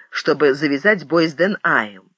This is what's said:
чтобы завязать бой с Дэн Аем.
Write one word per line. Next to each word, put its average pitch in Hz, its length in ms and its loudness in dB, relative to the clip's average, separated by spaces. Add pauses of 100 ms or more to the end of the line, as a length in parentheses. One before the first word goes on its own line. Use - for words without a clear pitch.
(100)
чтобы 143 440 0
завязать 151 520 0
бой 160 220 2
с 156 60 -10
Дэн 190 280 0
Аем. 107 560 -2